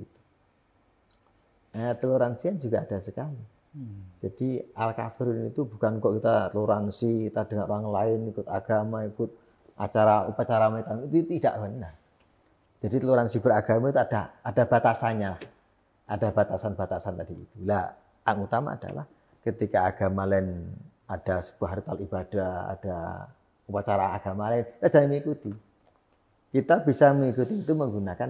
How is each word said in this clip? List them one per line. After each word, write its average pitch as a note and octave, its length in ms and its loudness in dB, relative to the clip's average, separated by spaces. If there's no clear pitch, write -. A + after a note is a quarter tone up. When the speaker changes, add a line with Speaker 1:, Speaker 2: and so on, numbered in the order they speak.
Speaker 1:
itu. - 180 -18
Nah, A#2+ 160 -2
toleransi B2+ 640 0
juga A2+ 320 -2
ada G#2 160 -4
sekali. C3 380 -10
Speaker 2:
Hmm. G2+ 480 -14
Speaker 1:
Jadi B2+ 480 -4
al-kafirun A2+ 800 -4
itu C#3 160 -4
bukan A2 320 -2
kok G#2+ 240 2
kita A2 320 4
toleransi, G#2+ 720 0
kita G#2+ 160 -2
dengan G#2 240 -4
orang G#2 240 -4
lain, A2 260 2
ikut G2+ 160 -8
agama, G#2+ 560 -2
ikut G#2+ 240 -6
acara, G#2 480 4
upacara A2 480 2
macam A2+ 320 -6
itu E3 320 0
tidak - 240 0
benar. G#2 320 -8
Jadi G#2+ 240 -2
toleransi A#2+ 400 4
beragama A#2 480 4
itu C3+ 120 4
ada, A2 440 -2
ada A2+ 240 2
batasannya, A2+ 640 2
ada G#2 220 -2
batasan-batasan G2 880 -2
tadi E2+ 180 -10
itu. F2 300 -18
Lah, F#2+ 320 -2
yang G2+ 160 0
utama B2+ 320 -2
adalah C3 320 -12
ketika G2+ 480 0
agama F#2+ 400 0
lain F#2 420 0
ada F#2 320 -2
sebuah F#2 400 -6
ritual G2 240 -8
ibadah, F#2 720 -4
ada F2+ 500 -8
upacara G2+ 480 0
agama G#2 400 -4
lain, A#2+ 240 0
kita - 160 2
jangan C#3+ 160 8
mengikuti. C#3+ 440 -4
Kita C3+ 220 2
bisa C#3+ 320 8
mengikuti C3 480 0
itu D3+ 100 0
menggunakan G#2+ 560 -2